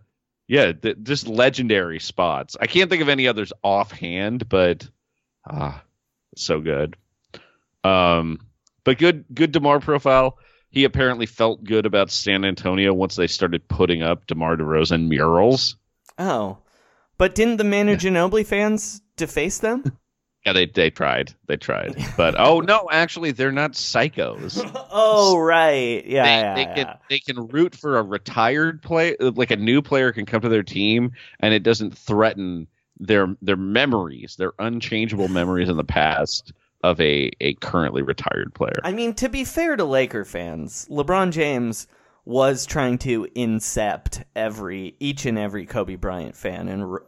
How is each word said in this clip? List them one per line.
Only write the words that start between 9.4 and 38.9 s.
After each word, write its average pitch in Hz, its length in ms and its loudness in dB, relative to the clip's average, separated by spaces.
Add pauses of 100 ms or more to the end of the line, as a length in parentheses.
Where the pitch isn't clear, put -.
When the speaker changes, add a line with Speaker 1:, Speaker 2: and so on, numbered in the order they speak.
Speaker 1:
DeMar 143 300 2
profile. 131 580 2 (320)
He 139 140 2
apparently 127 420 2
felt 113 380 0
good 107 200 2
about 98 280 2
San 98 320 0
Antonio 95 500 0
once 92 220 -2
they 87 100 2
started 85 400 -2
putting 85 360 0
up 85 260 -2
DeMar 80 280 -2
DeRozan 80 520 0
murals. 85 680 2 (400)
Speaker 2:
Oh, 117 420 -4 (600)
but 185 160 2
didn't 226 220 2
the 214 80 0
Manu 208 280 2
Speaker 1:
Yeah. 196 60 2
Speaker 2:
Ginobili 190 480 2
fans 208 540 -2 (160)
deface 160 420 -4
them? 240 260 -2
Speaker 1:
<laughs> - 220 -8 (380)
Yeah, 98 100 0
they, 90 120 4
they 80 240 2
tried. 67 420 -2 (140)
They 73 100 -4
tried. - 380 -4 (160)
Speaker 2:
<laughs> - 60 -12
Speaker 1:
But, 82 200 4
oh, 156 220 6
no, 190 320 2
actually, 160 400 0
they're 131 220 -2
not 147 220 -2
psychos. 92 840 -2 (280)
Speaker 2:
<laughs> - 40 -20
Oh, 202 480 4
right. 156 640 2
Yeah, 131 200 2
Speaker 1:
They, - 60 4 (120)
Speaker 2:
yeah, 101 140 -2
Speaker 1:
they 135 60 0
Speaker 2:
yeah. 90 120 -6
Speaker 1:
can, - 240 -6 (120)
they 139 100 -2
can 123 260 -8
root 156 300 0
for 143 200 -2
a 113 60 2
retired 123 800 -2
player. - 380 0
Like, 123 320 0
a 107 40 0
new 117 260 2
player 131 280 2
can 107 160 -6
come 110 140 -2
to 117 80 -2
their 110 160 2
team, 110 480 0 (260)
and 110 160 2
it 101 80 2
doesn't 107 340 0
threaten 98 720 -2 (320)
their, 98 300 2 (120)
their 98 160 0
memories, 95 800 -2
their 92 240 -4
unchangeable 110 720 -4
memories 90 400 0
in 87 80 0
the 76 80 -2
past - 680 -2 (300)
of 85 180 2
a, 71 300 2 (100)
a 69 140 -2
currently 71 480 -2
retired - 500 -2
player. - 300 -4
Speaker 2:
I 180 80 -6